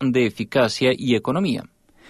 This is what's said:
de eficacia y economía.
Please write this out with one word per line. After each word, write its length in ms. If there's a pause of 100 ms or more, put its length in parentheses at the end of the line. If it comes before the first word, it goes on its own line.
de 260
eficacia 680
y 200
economía. 480 (460)